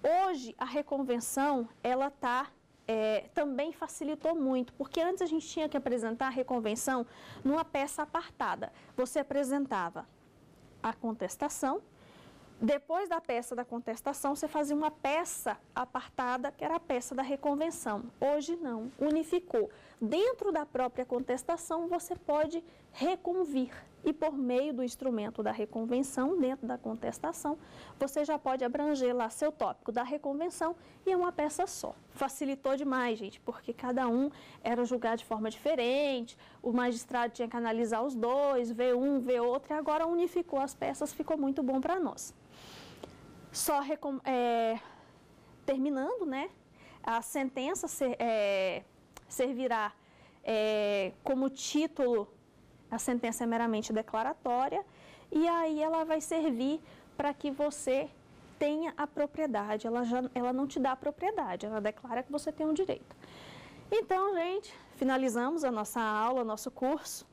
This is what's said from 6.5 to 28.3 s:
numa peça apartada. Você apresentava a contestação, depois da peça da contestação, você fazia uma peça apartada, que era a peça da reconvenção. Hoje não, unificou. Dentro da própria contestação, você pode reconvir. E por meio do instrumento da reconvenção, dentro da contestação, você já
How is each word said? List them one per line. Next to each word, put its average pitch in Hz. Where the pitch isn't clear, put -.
numa 311
peça 294
apartada. 240
Você 254
apresentava 269
a 226
contestação, 262
depois 320
da 330
peça 240
da 240
contestação, 240
você 294
fazia 294
uma 302
peça 294
apartada, 254
que -
era 311
a -
peça 277
da 254
reconvenção. 277
Hoje 294
não, 247
unificou. 311
Dentro 392
da 294
própria 247
contestação, 320
você 349
pode 311
reconvir. 349
E 302
por 311
meio 269
do 247
instrumento 226
da 214
reconvenção, 247
dentro 254
da 247
contestação, 285
você 277
já 294